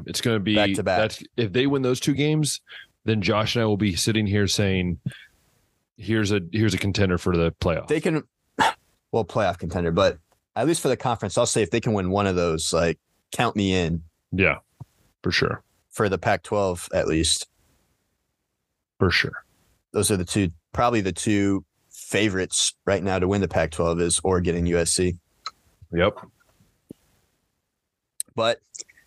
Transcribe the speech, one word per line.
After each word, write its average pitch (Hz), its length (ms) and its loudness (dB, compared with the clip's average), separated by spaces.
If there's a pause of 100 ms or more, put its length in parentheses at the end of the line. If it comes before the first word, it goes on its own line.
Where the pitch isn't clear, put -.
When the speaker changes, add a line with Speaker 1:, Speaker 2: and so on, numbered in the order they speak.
Speaker 1:
it's - 140 -8
gonna 113 180 0
be 104 160 0
Speaker 2:
Back 101 200 2
to 98 100 -2
back. 95 140 0
Speaker 1:
that's, 107 240 -2 (140)
if 110 160 -2
they 123 140 2
win 139 160 0
those 127 160 0
two 147 160 0
games, 151 460 0 (440)
then 110 160 0
Josh 104 360 0
and 117 80 2
I - 20 2
will 104 100 2
be 95 200 0
sitting 107 300 0
here 101 200 2
saying, 92 540 0 (960)
"Here's 104 360 0
a, 104 80 0 (120)
here's 107 220 2
a 92 40 -2
contender 92 400 0
for 90 180 0
the 85 240 2
playoff." 82 280 -2
Speaker 2:
They 156 120 0
can, 160 220 -2 (920)
well, 117 120 0
playoff 92 340 0
contender, 87 320 -4
but 92 280 2 (360)
at 113 120 0
least 165 140 0
for 156 80 0
the 123 80 2
conference, 113 400 -4
I'll 120 100 4
say 113 160 2
if 101 80 0
they 117 100 0
can 117 120 0
win 95 180 0
one 101 160 2
of 92 100 0
those, 82 360 0
like, 82 260 2 (340)
count - 240 0
me 98 180 2
in. 82 280 0 (300)
Speaker 1:
Yeah, 90 260 2 (640)
for 90 100 -2
sure. - 300 -2 (280)
Speaker 2:
For 107 180 0
the 95 100 0
Pac-twelve, 98 760 -2
at - 120 0
least. 80 420 0 (1500)
Speaker 1:
For 92 120 4
sure. - 340 -2 (480)
Speaker 2:
Those 104 180 0
are 104 60 2
the 90 80 -2
two, 95 280 0 (200)
probably 120 280 2
the 95 120 -2
two 98 520 0 (260)
favorites 98 840 -2 (120)
right 95 160 2
now 95 160 0
to 92 100 2
win 101 120 2
the 92 80 0
Pac-twelve 85 520 0
is 85 240 0
Oregon 87 320 0
and 87 120 0
U 85 100 2
S 85 140 0
C. 90 240 0 (760)
Speaker 1:
Yep. 85 260 2 (2250)
Speaker 2:
But 113 240 0 (460)